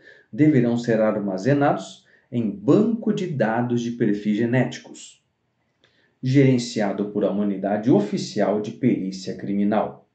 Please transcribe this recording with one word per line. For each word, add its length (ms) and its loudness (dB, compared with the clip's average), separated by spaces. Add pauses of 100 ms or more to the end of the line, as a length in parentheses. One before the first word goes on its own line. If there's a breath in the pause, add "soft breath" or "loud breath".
(340 loud breath)
deverão 440 4
ser 220 0
armazenados 1080 0 (240 soft breath)
em 180 -2
banco 640 2
de 140 -4
dados 540 -2
de 100 -4
perfis 460 -2
genéticos, 840 -4 (1000)
gerenciado 880 2
por 120 0
uma 200 0
unidade 480 -2
oficial 720 0
de 100 -6
perícia 640 -2
criminal. 800 -2